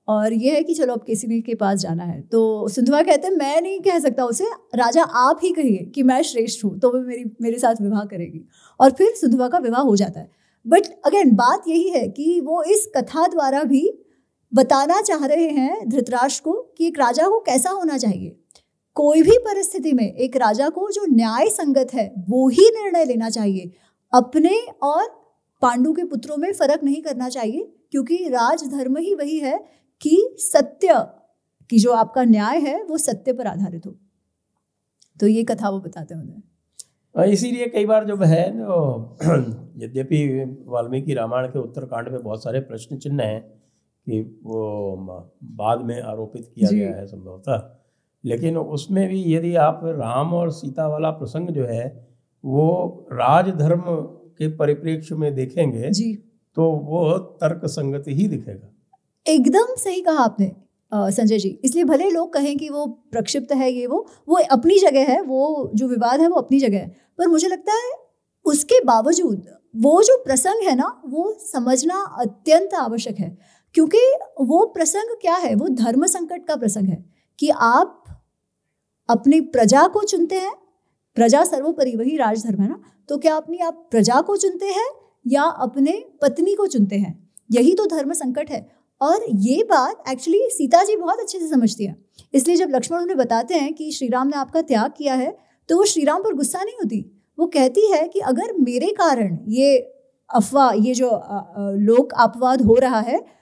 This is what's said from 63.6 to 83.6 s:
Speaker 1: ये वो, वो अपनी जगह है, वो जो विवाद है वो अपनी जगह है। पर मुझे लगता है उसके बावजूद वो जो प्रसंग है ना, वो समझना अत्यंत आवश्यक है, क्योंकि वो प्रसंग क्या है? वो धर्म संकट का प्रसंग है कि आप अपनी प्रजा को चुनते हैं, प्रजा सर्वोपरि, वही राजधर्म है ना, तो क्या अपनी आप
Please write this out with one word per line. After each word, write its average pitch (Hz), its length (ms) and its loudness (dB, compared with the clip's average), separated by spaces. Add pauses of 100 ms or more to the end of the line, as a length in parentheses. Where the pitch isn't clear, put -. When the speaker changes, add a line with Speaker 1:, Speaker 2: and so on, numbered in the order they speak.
Speaker 1:
ये 247 140 -6
वो, 311 200 -4 (220)
वो 330 80 4
अपनी 320 420 6
जगह 294 220 6
है, 285 200 2
वो 277 540 -2
जो 254 140 0
विवाद 240 320 0
है 330 80 4
वो 349 80 0
अपनी 269 240 2
जगह 214 180 0
है। - 180 -10 (220)
पर 349 80 2
मुझे 330 220 4
लगता 370 240 -4
है 480 200 -2 (520)
उसके 311 400 2
बावजूद 247 600 2 (300)
वो 285 260 6
जो 508 220 4
प्रसंग 381 440 0
है 285 60 2
ना, 294 320 -2
वो 339 320 -4
समझना 294 800 -2
अत्यंत 311 560 2
आवश्यक 233 440 -4
है, 175 200 -8 (360)
क्योंकि 403 380 4 (280)
वो 349 240 4
प्रसंग 440 560 -4
क्या 339 140 0
है? 320 200 -2
वो 254 140 0
धर्म 247 380 0
संकट 349 400 -6
का 302 100 -4
प्रसंग 208 320 -4
है 165 160 -6 (340)
कि 294 100 -2
आप 254 560 2 (1040)
अपनी 277 320 4
प्रजा 262 460 4
को 392 160 0
चुनते 370 320 -2
हैं, 381 180 -4 (640)
प्रजा 233 300 6
सर्वोपरि, 285 520 -2
वही 262 200 -2
राजधर्म 220 460 -2
है 202 60 0
ना, - 120 -8 (280)
तो 285 100 -4
क्या 311 180 2
अपनी 311 220 -8
आप 330 320 -6